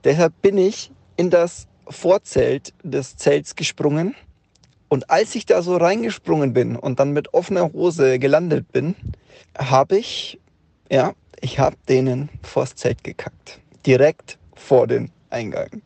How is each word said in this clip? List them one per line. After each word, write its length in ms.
Deshalb 380
bin 140
ich 360
in 140
das 360
Vorzelt 840
des 320
Zelts 400
gesprungen 580
und 220
als 240
ich 120
da 160
so 140
reingesprungen 760
bin 240
und 240
dann 120
mit 220
offener 380
Hose 460
gelandet 540
bin, 220
hab 340
ich, 460
ja, 220
ich 180
hab 160
denen 420
vors 340
Zelt 280
gekackt. 540
Direkt 520
vor 320
den 240
Eingang. 560